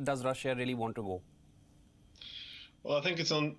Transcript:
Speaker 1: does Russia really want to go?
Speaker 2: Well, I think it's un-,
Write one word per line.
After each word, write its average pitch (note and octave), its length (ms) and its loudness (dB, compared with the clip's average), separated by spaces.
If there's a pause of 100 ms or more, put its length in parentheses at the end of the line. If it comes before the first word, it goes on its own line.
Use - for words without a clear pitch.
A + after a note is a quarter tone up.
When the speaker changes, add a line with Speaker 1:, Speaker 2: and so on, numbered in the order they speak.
Speaker 1:
does C3+ 220 0
Russia C3 320 2
really B2 180 0
want A2+ 220 -2
to A#2 60 -2
go? F#2 200 -4 (1600)
Speaker 2:
Well, C#3+ 140 2
I C#3+ 60 4
think E3+ 180 2
it's D#3+ 100 0
un-, D3+ 280 2